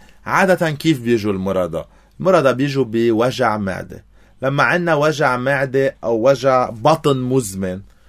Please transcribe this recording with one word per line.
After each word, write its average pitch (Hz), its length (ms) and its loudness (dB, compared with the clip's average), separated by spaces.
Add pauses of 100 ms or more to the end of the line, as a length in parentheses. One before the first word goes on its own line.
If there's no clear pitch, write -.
(260)
عادة 175 440 2
كيف 147 300 0
بيجوا 113 320 0
المرضى؟ 92 520 -2 (360)
المرضى 151 320 4
بيجوا 135 360 0
بوجع 117 680 0
معدة. 92 500 -8 (360)
لما 139 200 0
عنا 165 320 2
وجع 147 420 0
معدة 135 680 -2
أو 117 240 0
وجع 127 420 2
بطن 143 460 0
مزمن، 98 640 -4 (280)